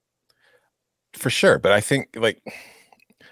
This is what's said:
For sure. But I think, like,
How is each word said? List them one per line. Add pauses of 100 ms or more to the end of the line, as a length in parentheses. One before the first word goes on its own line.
(1120)
For
sure.
But
I
think,
like, (920)